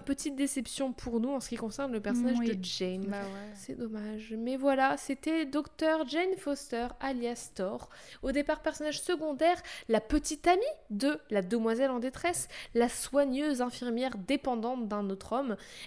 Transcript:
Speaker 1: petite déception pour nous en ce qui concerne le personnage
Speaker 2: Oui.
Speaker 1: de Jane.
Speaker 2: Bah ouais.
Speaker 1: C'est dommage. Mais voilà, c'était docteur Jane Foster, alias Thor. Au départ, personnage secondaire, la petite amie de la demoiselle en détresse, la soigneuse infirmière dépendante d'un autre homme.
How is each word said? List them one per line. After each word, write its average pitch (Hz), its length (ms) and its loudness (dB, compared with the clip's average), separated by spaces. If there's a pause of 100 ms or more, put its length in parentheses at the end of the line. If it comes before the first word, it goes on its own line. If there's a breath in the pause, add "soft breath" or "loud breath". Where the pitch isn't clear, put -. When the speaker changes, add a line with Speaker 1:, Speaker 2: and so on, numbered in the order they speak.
Speaker 1:
petite 285 300 -2
déception 269 580 0
pour 233 280 -2
nous 240 100 2
en 277 80 0
ce - 100 -6
qui - 60 -6
concerne 233 380 -4
le 220 80 -2
personnage 247 400 2
Speaker 2:
Oui. 226 160 2
Speaker 1:
de - 60 -4
Jane. 185 440 -2
Speaker 2:
Bah 202 140 -2
ouais. 196 340 -8
Speaker 1:
C'est - 240 -10
dommage. 220 580 -6
Mais 233 200 -2
voilà, 269 420 4
c'était 311 480 0
docteur 311 640 2
Jane 349 280 2
Foster, 247 520 -2 (100)
alias 240 560 -4
Thor. 208 340 -4 (340 loud breath)
Au 262 100 0
départ, 294 280 0
personnage 302 400 -2
secondaire, 311 600 2 (260 loud breath)
la 220 120 4
petite 294 480 0
amie 370 120 6 (300)
de 269 300 2 (100)
la 208 100 2
demoiselle 226 520 2
en 247 80 -2
détresse, 302 480 -2 (260 loud breath)
la 240 140 6
soigneuse 277 720 2
infirmière 247 560 -2
dépendante 240 720 0
d'un 208 200 0
autre 190 260 -4
homme. 247 220 0 (300 loud breath)